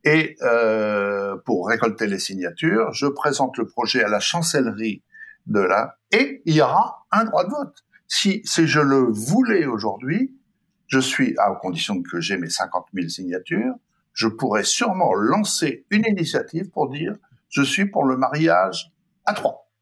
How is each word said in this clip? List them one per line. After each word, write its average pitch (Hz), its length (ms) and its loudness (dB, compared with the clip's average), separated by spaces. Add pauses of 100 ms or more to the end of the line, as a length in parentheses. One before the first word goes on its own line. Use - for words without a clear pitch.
Et, 156 380 2
euh, 104 1000 2
pour 92 220 -2
récolter 113 400 0
les 98 140 -2
signatures, 98 720 -2
je 147 160 -2
présente 135 500 -2
le 110 80 -2
projet 117 380 -2
à 104 40 0
la 104 120 2
chancellerie 113 840 -2 (440)
de 107 120 0
la, 98 400 2 (140)
et 269 320 0
il 160 100 2
y 156 60 6
aura 156 500 2
un 220 140 2
droit 196 200 0
de - 60 -4
vote. - 340 -8 (220)
Si, - 380 0
si 160 240 2
je 156 100 2
le 135 320 4
voulais 165 560 2
aujourd'hui, 123 720 -2 (500)
je 135 140 0
suis, 131 380 0
à 101 120 4 (100)
condition 90 420 -4
que 85 180 -8
j'ai 95 160 -4
mes 82 140 -6
cinquante - 420 -4
mille 90 180 -6
signatures, 92 640 -4 (420)
je 113 120 0
pourrais 107 360 0
sûrement 185 480 0
lancer 139 760 0
une 220 160 2
initiative 170 640 -2
pour 139 180 -2
dire, « 165 260 -6 (360)
Je 139 120 0
suis 190 220 0
pour 196 200 0
le 131 120 2
mariage 160 720 0 (360)
à 202 80 0
trois. » - 360 -6 (120)